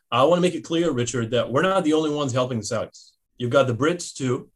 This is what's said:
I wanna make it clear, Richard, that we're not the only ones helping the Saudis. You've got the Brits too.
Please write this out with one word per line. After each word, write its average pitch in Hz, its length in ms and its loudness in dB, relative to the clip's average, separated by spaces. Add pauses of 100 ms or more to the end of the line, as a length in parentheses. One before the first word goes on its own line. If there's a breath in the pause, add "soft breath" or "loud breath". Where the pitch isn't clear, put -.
(120)
I 120 120 4
wanna 175 180 4
make 175 120 2
it 147 100 -6
clear, 165 280 0
Richard, 120 400 -2
that 113 200 0
we're 139 120 0
not 190 200 2
the 151 100 2
only 156 180 2
ones 147 200 -2
helping 127 280 -2
the 104 40 -6
Saudis. - 480 -8 (280)
You've 120 100 -4
got 135 160 6
the 123 100 0
Brits 160 380 -2
too. 131 420 -4